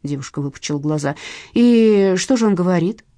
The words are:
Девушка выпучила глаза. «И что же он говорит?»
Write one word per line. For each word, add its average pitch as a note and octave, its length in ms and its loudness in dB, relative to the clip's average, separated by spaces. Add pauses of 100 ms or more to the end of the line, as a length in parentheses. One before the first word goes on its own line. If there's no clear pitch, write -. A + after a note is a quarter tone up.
Девушка C#3+ 400 -10
выпучила C#3+ 380 -8
глаза. D3 360 -4 (380)
«И A3 640 4
что B3+ 200 0
же A3+ 100 2
он G3+ 80 2
говорит?» F3 500 -2 (120)